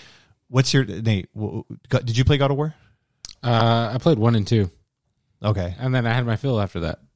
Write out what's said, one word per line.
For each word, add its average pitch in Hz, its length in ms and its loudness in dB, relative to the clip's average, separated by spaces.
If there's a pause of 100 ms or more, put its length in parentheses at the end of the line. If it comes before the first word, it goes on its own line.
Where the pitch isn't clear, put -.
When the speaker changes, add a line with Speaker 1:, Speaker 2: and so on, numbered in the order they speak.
(480)
Speaker 1:
What's 127 260 0
your, 135 100 4
Nate? 101 520 -2
W-, 107 280 -8
w-, - 20 -16 (240)
go-, 127 100 0
did 120 180 -4
you 131 80 2
play 147 120 4
God 139 120 2
of 139 80 -2
War? 151 160 -4 (680)
Speaker 2:
Uh, 117 500 2
I 131 60 -4
played - 180 2
one 113 160 4
and 107 140 0
two. 104 240 2 (720)
Speaker 1:
Okay, 95 340 -2
Speaker 2:
And 127 160 -2
then 120 140 0
I 113 60 0
had 123 120 0
my 113 120 -2
fill 127 220 -2
after 98 200 -4
that. 85 200 -4 (160)